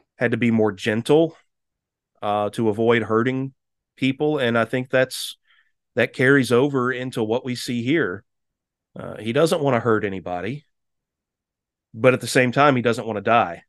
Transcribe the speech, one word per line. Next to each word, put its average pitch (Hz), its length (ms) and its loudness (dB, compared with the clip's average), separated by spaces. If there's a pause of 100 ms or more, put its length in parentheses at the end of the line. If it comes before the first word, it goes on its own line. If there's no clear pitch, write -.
(160)
Had 120 160 0
to 120 40 2
be 117 160 0
more 107 200 2
gentle, 117 640 0 (840)
uh, 104 280 -2
to 113 180 -2
avoid 113 360 2
hurting 127 500 -2 (420)
people. 143 420 0
And 117 180 0
I 117 80 2
think 127 260 -4
that's, - 460 -2 (600)
that 120 160 0
carries 131 400 4
over 127 400 2
into 123 300 -6
what 110 220 -2
we 127 120 -6
see 120 260 -6
here. 120 400 -2 (760)
Uh, - 180 -12
he 107 160 -6
doesn't 156 300 2
wanna 131 180 2
hurt 110 240 0
anybody, 95 600 -8 (1300)
but 123 220 2
at 127 60 -4
the 123 80 -8
same 123 240 2
time, 139 240 4
he 120 60 0
doesn't 113 240 -2
wanna 107 140 -6
die. 101 480 0